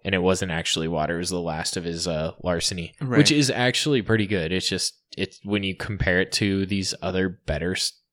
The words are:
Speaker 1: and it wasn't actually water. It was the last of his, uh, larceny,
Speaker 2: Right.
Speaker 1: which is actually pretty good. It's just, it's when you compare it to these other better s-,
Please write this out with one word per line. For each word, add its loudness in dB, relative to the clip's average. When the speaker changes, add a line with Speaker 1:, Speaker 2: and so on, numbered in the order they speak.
Speaker 1:
and 0
it 2
wasn't 2
actually -2
water. 0
It -2
was -4
the -2
last -4
of -4
his, -4
uh, -2
larceny, -2
Speaker 2:
Right. -2
Speaker 1:
which 8
is 4
actually 2
pretty 2
good. 0
It's 0
just, -2
it's -6
when 0
you -2
compare 0
it 0
to 2
these -2
other 0
better -4
s-, -2